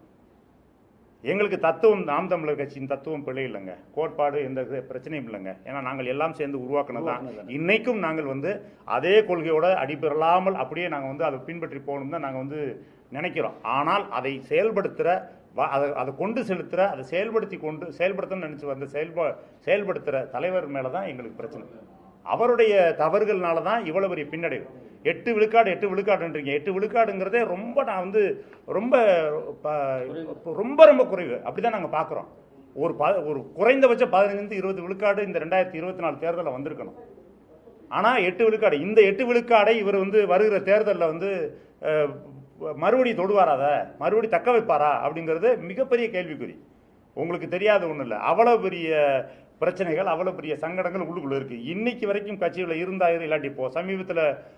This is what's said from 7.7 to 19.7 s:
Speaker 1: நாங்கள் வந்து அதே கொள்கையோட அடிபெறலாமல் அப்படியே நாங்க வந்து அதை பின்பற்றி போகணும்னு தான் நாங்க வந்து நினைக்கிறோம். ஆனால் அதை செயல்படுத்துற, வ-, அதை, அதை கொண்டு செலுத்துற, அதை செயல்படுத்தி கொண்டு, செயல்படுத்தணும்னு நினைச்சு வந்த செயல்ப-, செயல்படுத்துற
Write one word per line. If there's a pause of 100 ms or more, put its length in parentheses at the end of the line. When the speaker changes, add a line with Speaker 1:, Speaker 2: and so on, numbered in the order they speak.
Speaker 1:
நாங்கள்
வந்து (200)
அதே
கொள்கையோட
அடிபெறலாமல்
அப்படியே
நாங்க
வந்து
அதை
பின்பற்றி
போகணும்னு
தான்
நாங்க
வந்து (260)
நினைக்கிறோம்.
ஆனால்
அதை
செயல்படுத்துற, (340)
வ-,
அதை,
அதை
கொண்டு
செலுத்துற,
அதை
செயல்படுத்தி
கொண்டு,
செயல்படுத்தணும்னு
நினைச்சு
வந்த
செயல்ப-, (300)
செயல்படுத்துற